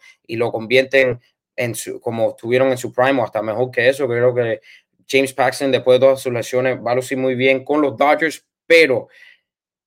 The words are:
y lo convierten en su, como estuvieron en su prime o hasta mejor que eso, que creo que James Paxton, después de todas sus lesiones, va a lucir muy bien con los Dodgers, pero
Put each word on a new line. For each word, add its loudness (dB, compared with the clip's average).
y -10
lo -2
convierten 0
en -4
su, -10
como -4
estuvieron 0
en -2
su -10
prime 2
o 0
hasta -6
mejor -4
que 2
eso, 0
que -4
creo 2
que -2
James 0
Paxton, 0
después 2
de 6
todas 2
sus -6
lesiones, -4
va -4
a 0
lucir -4
muy -2
bien 0
con 0
los -2
Dodgers, 0
pero 4